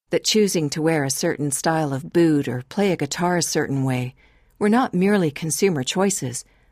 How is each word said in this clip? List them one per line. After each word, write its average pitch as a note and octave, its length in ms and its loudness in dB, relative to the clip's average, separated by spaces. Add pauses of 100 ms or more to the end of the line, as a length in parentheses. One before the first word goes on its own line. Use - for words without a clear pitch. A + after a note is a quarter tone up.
(100)
that - 140 0
choosing F#3+ 440 2
to D#3 140 -4
wear D#3 220 2
a C#3 60 -2
certain D3 420 -2
style D#3+ 400 -2
of C3+ 200 -8
boot D#3 360 4
or B2 200 -6
play G3 220 0
a E3 60 0
guitar F3 400 -2
a E3+ 60 0
certain C#3 420 -2
way, B2+ 280 -2 (460)
were G#3 100 2
not A#3+ 240 2
merely F#3 380 2
consumer D#3+ 540 0
choices, F#3 600 -2 (280)